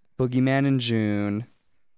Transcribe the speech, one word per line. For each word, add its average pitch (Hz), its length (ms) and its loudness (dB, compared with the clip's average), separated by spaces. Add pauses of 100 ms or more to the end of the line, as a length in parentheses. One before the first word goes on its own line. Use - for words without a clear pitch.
(180)
Boogeyman 131 480 2
in 135 140 2
June 107 680 -2 (520)